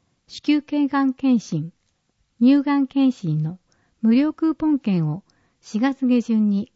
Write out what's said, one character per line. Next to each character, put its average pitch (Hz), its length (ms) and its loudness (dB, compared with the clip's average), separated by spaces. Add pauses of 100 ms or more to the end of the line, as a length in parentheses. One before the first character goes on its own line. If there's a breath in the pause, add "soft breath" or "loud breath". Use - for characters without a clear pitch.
(260)
子 - 220 -20
宮 294 140 0
頸 294 260 -2
が 277 140 -2
ん 269 100 0
検 254 260 0
診、 165 320 -6 (680)
乳 269 220 4
が 285 160 0
ん 277 80 0
検 269 280 0
診 156 280 -4
の 160 160 -8 (420)
無 226 140 2
料 294 180 2
ク 320 200 -2
ー - 20 -6
ポ 311 140 -4
ン 294 100 2
券 170 320 -2
を 160 120 -8 (380)
四 - 200 -8
月 269 260 -2
下 247 160 2
旬 220 260 0
に 202 280 -2